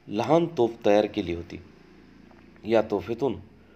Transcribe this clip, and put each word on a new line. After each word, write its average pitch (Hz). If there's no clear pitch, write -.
लहान 131
तोफ 120
तयार 104
केली 90
होती. 85
या 110
तोफेतून 110